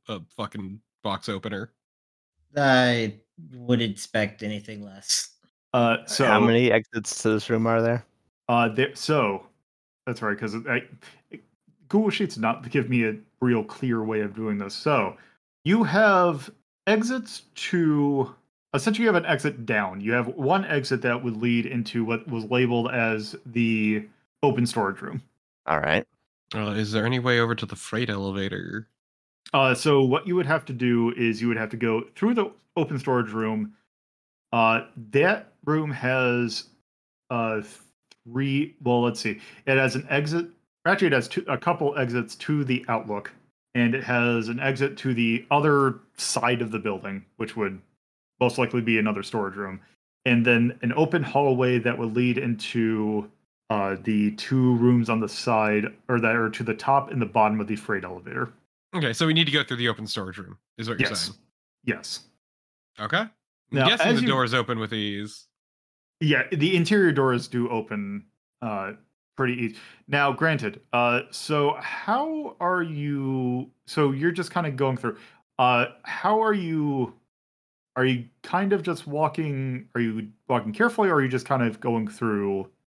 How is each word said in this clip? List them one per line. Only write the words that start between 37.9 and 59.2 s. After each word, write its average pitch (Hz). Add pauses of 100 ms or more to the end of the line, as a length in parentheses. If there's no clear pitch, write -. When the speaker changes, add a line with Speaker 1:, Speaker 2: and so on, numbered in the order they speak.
Speaker 3:
three, 139
well, 123
let's 120
see. 107 (260)
It 135
has 131
an -
exit. 151 (380)
Actually, 190
it 147
has 127
two, -
a 135
couple 156
exits 120
to 151
the 123
Outlook, 107 (420)
and 120
it 131
has 120
an 120
exit 135
to 131
the 113
other 143 (220)
side 120
of 110
the 110
building, 98 (120)
which 110
would 98 (600)
most 123
likely 123
be 113
another 104
storage 98
room, 95 (460)
and 120
then 120
an 120
open 160
hallway 127
that 117
would 113
lead 123
into, 110 (400)
uh, 98
the 104
two 127
rooms 120
on 113
the 104
side, 107 (240)
or 120
that 113
are 113
to 110
the 110
top 135
and 127
the 113
bottom 107
of 104
the 107
freight 95
elevator. 92 (420)
Speaker 1:
Okay, 147
so 165